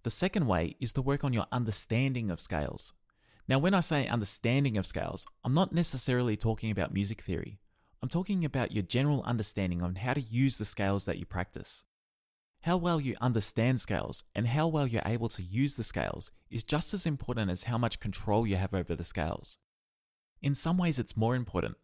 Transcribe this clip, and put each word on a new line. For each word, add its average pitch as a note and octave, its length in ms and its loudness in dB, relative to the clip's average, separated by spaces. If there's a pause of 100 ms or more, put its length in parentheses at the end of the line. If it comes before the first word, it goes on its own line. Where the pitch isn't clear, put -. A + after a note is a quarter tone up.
The A2+ 60 2
second F3+ 360 2
way F2+ 340 2
is A#2 140 -2
to C3+ 80 0
work C#3 200 0
on C3 120 0
your G#2+ 180 0
understanding A#2+ 800 0
of E2 100 -4
scales. - 540 -4 (540)
Now, C3 100 4
when F3+ 160 4
I F#3 60 6
say D3 260 2
understanding A#2+ 680 2
of F#2+ 100 0
scales, - 400 -4 (180)
I'm B2 80 2
not F3+ 200 4
necessarily B2 640 2
talking A2 340 0
about F#2 240 -2
music G2+ 280 -2
theory. - 360 -6 (440)
I'm B2+ 60 -4
talking F#3 360 0
about C3+ 280 0
your G#2 100 0
general C3+ 420 2
understanding F#2+ 580 0
on F2 140 -2
how A#2+ 180 -2
to D3 60 0
use B2 380 2
the G#2+ 60 -2
scales G2 400 0
that - 140 -2
you F2 80 -8
practice. - 580 -8 (760)
How E3+ 140 2
well E3+ 240 2
you C3 200 -2
understand A#2+ 600 2
scales - 420 -4 (120)
and A#2 120 0
how D3+ 220 2
well D3+ 180 2
you're A2+ 180 0
able A2+ 260 -2
to - 120 -8
use A2+ 320 0
the A#2+ 80 -4
scales - 480 -4 (200)
is A2+ 120 -4
just - 320 0
as F#3 120 -4
important A#2+ 440 -2
as F2+ 140 -4
how A#2+ 120 -2
much A#2 240 0
control G#2+ 460 0
you G2 100 2
have F#2+ 180 0
over F2 200 0
the E2 100 -6
scales. - 540 -4 (840)
In C#3 140 0
some E3 240 2
ways, E3+ 200 2
it's - 180 -4
more A2+ 180 4
important. G#2 500 -2